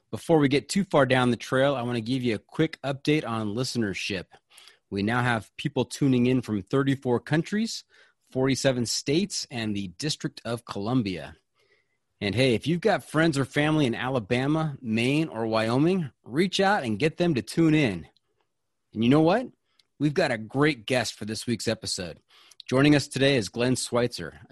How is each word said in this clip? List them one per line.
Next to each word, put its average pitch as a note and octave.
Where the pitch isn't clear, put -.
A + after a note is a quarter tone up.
Before D#3+
we C#3+
get C3
too G3+
far D3
down B2+
the A#2+
trail, C3+
I B2
want A#2+
to A#2
give B2
you A#2+
a G2
quick -
update C#3
on A2
listenership. G#2
We G2
now A#2+
have A#2+
people C3+
tuning B2+
in B2+
from G#2+
thirty-four C3+
countries, G3+
forty-seven C3
states, -
and A2+
the G2+
District -
of A#2
Columbia. G2
And G2
hey, B2+
if G#2+
you've E3+
got F3+
friends D#3
or C3+
family D3+
in A2+
Alabama, C3
Maine, B2+
or A2+
Wyoming, B2+
reach E3+
out G3
and A2
get D#3
them F3
to A#2
tune D#3+
in. G#2
And G#2+
you A#2+
know D3
what? G3
We've D3
got D3+
a A#2
great B2+
guest B2
for A2+
this G#2+
week's A2+
episode. F#2+
Joining C#3+
us C3+
today C#3
is G2
Glenn B2
Schweitzer, A#2+